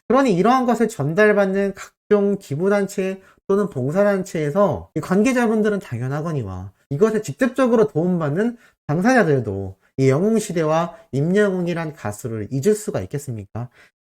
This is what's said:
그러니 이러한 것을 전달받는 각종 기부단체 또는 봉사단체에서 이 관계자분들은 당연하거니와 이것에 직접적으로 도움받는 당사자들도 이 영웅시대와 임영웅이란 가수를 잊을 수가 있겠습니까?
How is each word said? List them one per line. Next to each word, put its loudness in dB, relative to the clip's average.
그러니 4
이러한 4
것을 2
전달받는 2
각종 -2
기부단체 -2
또는 2
봉사단체에서 0
이 -2
관계자분들은 2
당연하거니와 -6
이것에 0
직접적으로 2
도움받는 -2
당사자들도 0
이 4
영웅시대와 0
임영웅이란 0
가수를 -8
잊을 0
수가 -6
있겠습니까? -10